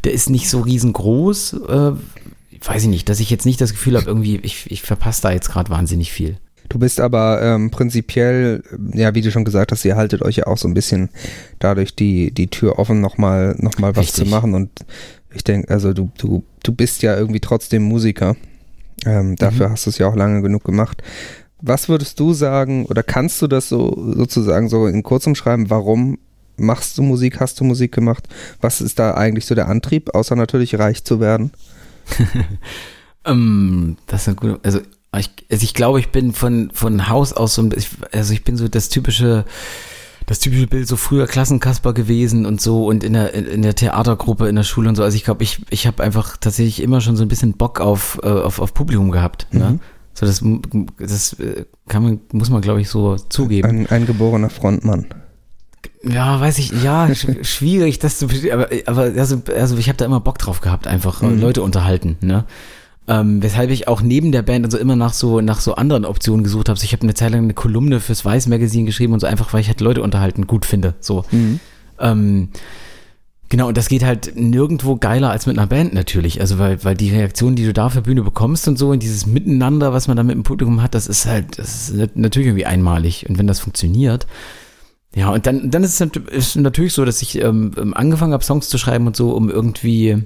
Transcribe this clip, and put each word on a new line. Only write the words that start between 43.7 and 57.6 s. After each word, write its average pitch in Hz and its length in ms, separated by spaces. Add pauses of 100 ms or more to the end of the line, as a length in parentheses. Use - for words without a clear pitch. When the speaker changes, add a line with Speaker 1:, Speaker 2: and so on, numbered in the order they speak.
Speaker 1:
Theatergruppe 110 760
in 104 80
der 107 60
Schule 113 260
und 110 80
so. 107 60
Also 104 140
ich 107 80
glaub, 110 180
ich, - 180 (100)
ich - 160
hab - 140
einfach 107 380
tatsächlich 110 440
immer 127 180
schon 113 160
so 110 80
ein 104 40
bisschen 107 260
Bock - 260
auf, 101 420
äh, - 60
auf, 98 320
auf 98 120
Publikum 110 380
gehabt, 87 400
ne? 120 220
Speaker 2:
Mhm. 165 80 (340)
Speaker 1:
So 107 120
das, 95 160 (560)
das, 101 360
äh, - 300 (240)
kann 107 140
man, 113 180 (120)
muss 113 180
man, 113 120
glaub 104 160
ich, 101 100
so 101 280
zugeben. 107 520
Speaker 2:
Ein, 110 200
ein 117 180
geborener 113 440
Frontmann. 101 560 (960)
Speaker 1:
Ja, 123 380
weiß 143 180
ich, 135 140 (100)
ja, 156 240
sch-, 135 320
Speaker 2:
<laughs> 110 60
Speaker 1:
schwierig, 160 540